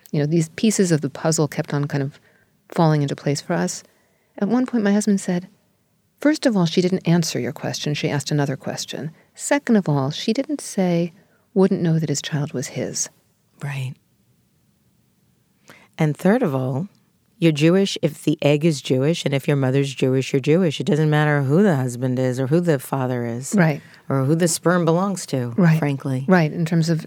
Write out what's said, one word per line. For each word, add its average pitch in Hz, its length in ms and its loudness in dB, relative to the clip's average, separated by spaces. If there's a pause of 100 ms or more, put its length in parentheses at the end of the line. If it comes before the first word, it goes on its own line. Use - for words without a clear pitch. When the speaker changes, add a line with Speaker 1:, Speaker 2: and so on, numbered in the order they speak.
(120)
Speaker 1:
you 151 80 -2
know, 143 60 0
these 160 240 0
pieces 202 420 0
of 151 100 2
the 147 80 -4
puzzle 160 380 0
kept - 260 -6
on 143 120 0
kind 139 160 -4
of 139 180 -8 (500)
falling 156 340 4
into 143 120 -2
place 143 260 -2
for - 120 -6
us. 175 300 -4 (560)
At 196 80 -2
one 247 180 0
point, 240 180 -2
my 202 100 2
husband 208 280 2
said, 180 260 -4 (720)
"First 302 280 2
of 214 100 2
all, 175 80 4
she 170 160 0
didn't 180 260 0
answer 165 320 2
your 123 140 -4
question. 131 400 -6
She 143 160 -4
asked 143 220 -4
another 139 260 0
question. - 540 -10 (240)
Second 285 400 0
of 190 120 2
all, 139 220 0
she - 240 -4
didn't 277 280 -6
say, 175 520 -2 (400)
'Wouldn't 190 280 2
know 160 180 2
that 160 100 -2
his 143 140 -4
child 147 300 -4
was 131 160 -6
his.'" - 400 -6 (520)
Speaker 2:
Right. 139 320 -8 (2000)
And 151 200 0
third 220 240 2
of 147 140 0
all, 131 320 -2 (520)
you're 165 120 4
Jewish 170 500 2
if - 220 -4
the 151 180 0
egg 147 240 4
is 151 160 2
Jewish, 143 420 0
and 139 100 -2
if 135 140 -2
your 147 100 2
mother's 135 360 0
Jewish, 131 400 0
you're 139 60 2
Jewish. 156 400 2
It 147 80 -6
doesn't 156 220 2
matter 151 340 2
who 147 180 4
the 190 140 4
husband 127 420 -2
is 127 220 0
or 135 80 -2
who 160 120 2
the 165 200 2
father 127 460 -4
is. 120 280 -8
Speaker 1:
Right. 160 260 4 (300)
Speaker 2:
Or 135 160 0
who 147 80 2
the 170 140 2
sperm 175 380 0
belongs 175 420 0
to, 120 280 -4
Speaker 1:
Right. 165 220 4
Speaker 2:
frankly. 139 500 -4
Speaker 1:
Right, 170 240 4
in 175 140 -4
terms 165 240 0
of 160 180 -2